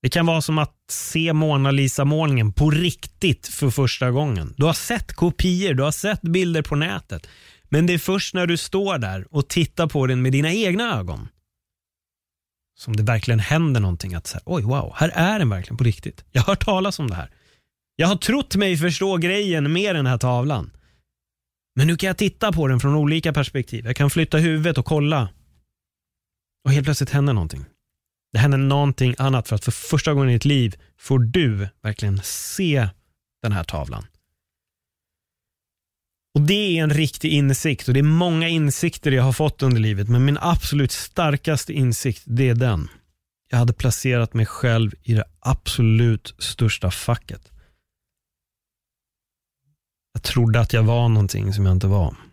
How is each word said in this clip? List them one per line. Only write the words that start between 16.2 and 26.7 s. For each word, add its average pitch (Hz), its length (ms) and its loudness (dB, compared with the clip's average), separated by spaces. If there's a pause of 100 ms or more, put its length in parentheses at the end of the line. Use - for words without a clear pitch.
Jag 127 100 2
har 196 100 2
hört - 120 -2
talas 190 340 0
om 135 120 -4
det 87 60 -6
här. 85 140 -12 (680)
Jag 165 120 2
har 196 80 2
trott 254 400 -2
mig 190 200 2
förstå 180 400 -2
grejen 175 560 0
med 190 220 0
den 143 120 -2
här 127 120 0
tavlan. 123 520 -2 (1040)
Men 135 120 4
nu 165 100 2
kan 190 100 -4
jag 185 100 -2
titta 208 360 0
på 156 160 0
den 127 120 2
från 143 140 2
olika 151 380 0
perspektiv. 127 540 -4
Jag 123 100 -4
kan 143 140 4
flytta 160 280 2
huvudet 160 400 2
och 120 80 -2
kolla. 147 420 0 (1400)
Och 135 80 2